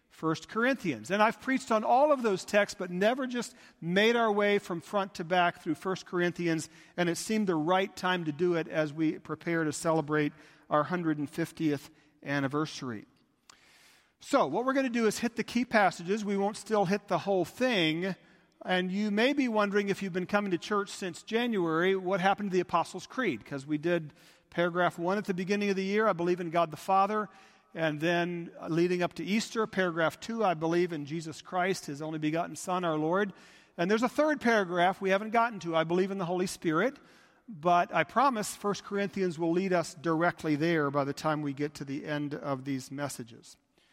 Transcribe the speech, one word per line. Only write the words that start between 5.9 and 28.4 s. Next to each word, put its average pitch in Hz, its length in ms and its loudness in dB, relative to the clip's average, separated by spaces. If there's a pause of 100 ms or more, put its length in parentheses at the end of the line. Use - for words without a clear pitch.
Corinthians, 170 640 0 (300)
and 175 100 2
it 170 80 0
seemed 214 300 -2
the 180 80 2
right 185 420 2
time 180 300 -2
to 151 60 -2
do 175 240 0
it 160 120 -2
as 156 240 0
we 160 260 -2
prepare 165 460 -4
to 147 80 -2
celebrate 151 600 0 (340)
our 151 160 2
hundred 160 320 0
and 143 140 -4
fiftieth 156 580 -4 (340)
anniversary. 139 840 -4 (1120)
So 226 260 2
what 196 200 -2
we're 262 80 2
gonna 262 160 2
do 233 160 2
is 202 140 0
hit - 160 -2
the 214 80 -2
key 240 200 -2
passages. 196 600 2
We 202 100 0
won't 196 220 -2
still 208 260 0
hit 190 240 -2
the 175 120 0
whole 190 260 0
thing. 185 680 0 (520)
And 185 260 0
you 208 180 0
may 226 220 4
be 277 160 2
wondering, 202 400 2
if 190 140 -2
you've 190 100 -4
been 185 140 -2
coming 208 240 0
to 170 80 0
church 202 320 -4
since - 320 -10
January, 190 760 0
what 185 240 -2
happened 196 300 2
to 180 40 0
the 180 60 2
Apostles' 175 460 -2
Creed? 180 400 -4
'Cause 135 180 -8
we 151 140 -2
did 160 340 0 (380)
paragraph 175 480 0
one 185 200 0
at 202 60 -4
the 196 100 -2
beginning 202 360 0
of 190 60 0
the 190 80 0
year, 208 220 2
"I 202 60 4
believe 175 280 0
in 175 100 -6
God 165 200 2
the 147 60 -10
Father." 196 520 0 (460)
And 156 260 -2
then, 170 500 0 (100)